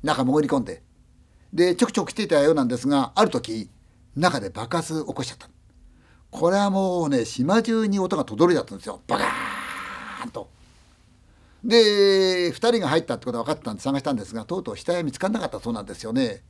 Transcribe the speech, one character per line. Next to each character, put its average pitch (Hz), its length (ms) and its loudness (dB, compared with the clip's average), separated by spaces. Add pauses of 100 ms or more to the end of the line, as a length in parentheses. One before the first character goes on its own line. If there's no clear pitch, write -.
中 139 220 0
潜 139 180 2
り 143 60 -2
込 139 120 0
ん 117 40 -6
で。 85 180 -12 (680)
で、 175 220 4
ち 180 100 0
ょ - 20 4
く - 60 -6
ち - 60 -2
ょ 196 60 0
く 180 60 -8
来 - 20 -14
て - 120 -6
い - 40 -4
た 156 140 4
よ 147 100 6
う - 20 6
な 139 100 2
ん 123 40 0
で 123 80 -2
す 123 120 -4
が、 139 260 2
あ 208 100 6
る 220 60 2
時、 110 400 -6 (440)
中 175 260 2
で 120 100 -8
爆 123 260 -8
発 160 280 -4
起 - 100 -8
こ - 80 -6
し 127 60 -6
ち - 40 -12
ゃ - 20 -16
っ - 40 -20
た。 - 100 -20 (800)
こ 165 200 0
れ 190 60 2
は 202 140 2
も 190 340 0
う 156 40 0
ね、 131 160 2
島 156 380 2
中 226 240 0
に 196 120 0
音 185 180 0
が - 80 0
轟 160 280 4
い 165 40 4
た 131 60 0 (120)
ん 98 40 -12
で - 40 -16
す - 40 -14
よ。 101 200 -10
バ - 120 -2
カー - 1080 -6
ン 240 40 -10
と。 - 200 -14 (1120)
で、 196 840 4
二 226 200 0
人 233 100 4
が 165 80 -2
入 156 120 2
っ - 40 -10
た 127 100 -4
っ 113 40 -4
て - 60 -14
こ 123 80 -4
と 120 60 -4
が 117 60 -4
分 143 100 -2
か 147 40 -6
っ - 40 -20
た 110 100 -8
ん 104 40 -10
で 98 60 -16
探 139 160 -2
し 131 40 -4
た 151 100 -2
ん 131 40 0
で 107 80 -6
す 98 100 -16
が、 113 100 -8
と 170 120 -6
う 190 60 -6
と 117 100 -8
う 101 40 -8
死 - 80 -16
体 175 120 0
は 175 60 -2
見 147 100 -4
つ - 60 -14
か 190 100 -2
ら 208 60 -2
な 226 60 -4
か 175 60 -6
っ - 40 -4
た 101 100 -10
そ 117 100 -8
う - 20 -4
な 107 100 -6
ん 95 40 -12
で 98 80 -12
す - 100 -16
よ 110 80 -6
ね。 117 360 -2